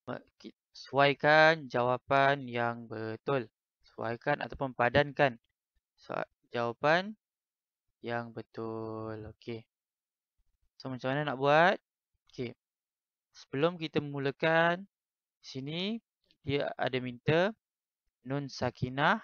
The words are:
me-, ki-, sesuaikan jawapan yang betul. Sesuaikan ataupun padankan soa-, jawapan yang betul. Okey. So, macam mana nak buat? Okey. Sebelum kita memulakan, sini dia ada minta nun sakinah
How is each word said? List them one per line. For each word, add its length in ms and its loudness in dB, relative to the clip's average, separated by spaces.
me-, 180 -10
ki-, 160 -18
sesuaikan 960 4
jawapan 800 2
yang 400 -4
betul. 560 -4
Sesuaikan 560 -4
ataupun 320 -8
padankan 640 2
soa-, 320 -8
jawapan 560 0
yang 320 -6
betul. 1040 -10
Okey. 320 -12
So, 80 -12
macam 240 -4
mana 160 -2
nak 80 -4
buat? 400 4
Okey. 240 -8
Sebelum 400 -2
kita 240 -4
memulakan, 880 0
sini 560 -6
dia 320 -2
ada 240 -2
minta 560 0
nun 240 -6
sakinah 720 0